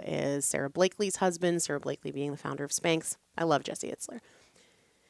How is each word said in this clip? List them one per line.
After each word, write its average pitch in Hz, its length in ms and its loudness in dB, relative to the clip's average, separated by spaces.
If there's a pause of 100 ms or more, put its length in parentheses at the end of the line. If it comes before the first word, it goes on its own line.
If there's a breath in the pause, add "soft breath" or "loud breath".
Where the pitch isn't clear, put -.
is 143 400 0
Sarah 139 260 -2
Blakely's 190 460 2
husband, 175 440 2
Sarah 143 200 -2
Blakely 143 320 -4
being 143 180 -2
the 143 60 -6
founder 143 260 -6
of 143 80 -4
Spanx. - 460 2 (200)
I - 60 0
love 156 220 4
Jesse - 260 -6
Itzler. - 300 -10 (880 soft breath)